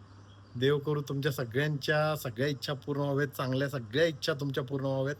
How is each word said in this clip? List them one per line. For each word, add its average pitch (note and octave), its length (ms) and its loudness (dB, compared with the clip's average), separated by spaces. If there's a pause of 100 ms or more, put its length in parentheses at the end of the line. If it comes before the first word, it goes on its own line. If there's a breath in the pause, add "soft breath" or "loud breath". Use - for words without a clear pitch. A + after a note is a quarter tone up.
(560)
देव C#3 220 4
करू D3 240 0
तुमच्या C#3 300 0
सगळ्यांच्या D3 840 0
सगळ्या B2+ 300 -2
इच्छा D3+ 260 -2
पूर्ण C#3+ 280 -4
व्हाव्यात, C#3+ 280 2
चांगल्या C3+ 400 0
सगळ्या C3 360 0
इच्छा D#3+ 300 0
तुमच्या C#3+ 300 -2
पूर्ण C3+ 200 -4
व्हाव्यात. C3+ 360 0